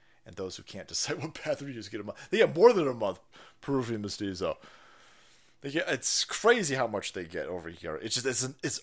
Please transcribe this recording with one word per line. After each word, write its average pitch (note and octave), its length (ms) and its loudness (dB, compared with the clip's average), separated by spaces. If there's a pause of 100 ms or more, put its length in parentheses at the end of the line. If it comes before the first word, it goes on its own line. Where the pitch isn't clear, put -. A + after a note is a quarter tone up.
(240)
and - 120 -18
those F#2+ 200 -8
who - 60 -16
can't - 260 -14
<laughs> - 60 -8
decide - 260 -4
what A#2+ 140 -10
path D3 240 -6
to C#3 80 -10
use A2+ 220 -10
get G#2+ 120 -8
a G2+ 40 -10
month. - 260 -14
They G#3 80 2
get D#3+ 160 6
more G#3+ 180 10
than F3 140 2
a B2+ 80 0
month, G2+ 240 -2 (420)
Peruvian A#2+ 420 0
mestizo. F#2+ 560 -4 (1040)
They C#3+ 100 -8
get, E3 160 0
it's - 360 2
crazy G3+ 520 4
how B2+ 100 2
much G#2+ 280 -4
they F#2 100 -6
get D#2+ 240 -6
over E2+ 200 -6
here. E2+ 280 -8
It's G#2 180 -4
just, B2 120 -2
it's, B2+ 220 2 (140)
it's - 200 -4